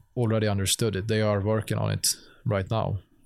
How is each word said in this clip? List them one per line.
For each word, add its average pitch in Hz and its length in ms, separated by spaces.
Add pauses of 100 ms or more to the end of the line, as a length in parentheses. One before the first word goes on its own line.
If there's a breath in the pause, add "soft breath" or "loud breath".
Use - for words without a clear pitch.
(160)
already 110 300
understood 98 500
it. 98 120
They 107 140
are 104 180
working 107 380
on 107 120
it - 240 (300 loud breath)
right 98 260
now, 101 280 (280)